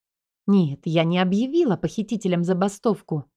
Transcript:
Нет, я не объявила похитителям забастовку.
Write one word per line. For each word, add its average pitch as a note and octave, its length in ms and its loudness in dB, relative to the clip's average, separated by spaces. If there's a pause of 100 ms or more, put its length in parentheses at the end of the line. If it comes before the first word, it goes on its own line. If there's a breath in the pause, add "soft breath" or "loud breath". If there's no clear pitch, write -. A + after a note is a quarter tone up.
(480)
Нет, F3 380 2
я E3 180 2
не E3+ 160 0
объявила A3+ 580 0
похитителям F3+ 640 -4
забастовку. F#3 840 -2 (120)